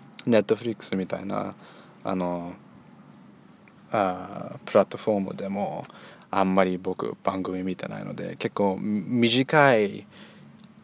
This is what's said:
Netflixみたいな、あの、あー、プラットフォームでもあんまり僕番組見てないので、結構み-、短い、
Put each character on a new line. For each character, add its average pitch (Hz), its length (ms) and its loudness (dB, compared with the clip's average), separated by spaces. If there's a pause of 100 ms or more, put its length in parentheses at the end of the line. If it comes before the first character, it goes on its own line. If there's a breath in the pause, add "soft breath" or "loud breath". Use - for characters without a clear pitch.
(260)
Netflix 113 720 2
み 92 100 -2
た - 140 -6
い 95 40 -10
な、 98 300 -6 (480 loud breath)
あ 104 140 -2
の、 87 360 -4 (1400)
あ 92 640 -4
ー、 - 100 -18
プ - 80 -2
ラ 101 100 6
ッ - 40 -6
ト - 100 -8
フ - 140 0
ォ 104 40 2
ー 98 40 0
ム 95 160 -6
で 98 120 -8
も 98 380 -6 (440 loud breath)
あ 98 120 2
ん 95 120 2
ま 95 100 6
り 92 140 2
僕 92 440 -6
番 95 220 -2
組 92 180 -4
見 92 140 -4
て - 100 -8
な 104 140 -8
い 101 40 -8
の 98 100 -8
で、 - 220 -8
結 - 200 -6
構 98 200 2
み-、 104 300 -2
短 123 680 6
い、 104 300 0 (760 loud breath)